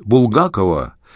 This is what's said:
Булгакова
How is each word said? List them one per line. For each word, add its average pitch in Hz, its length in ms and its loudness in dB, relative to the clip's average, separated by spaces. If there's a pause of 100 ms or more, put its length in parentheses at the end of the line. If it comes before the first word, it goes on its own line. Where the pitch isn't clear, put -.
Булгакова 107 880 0 (220)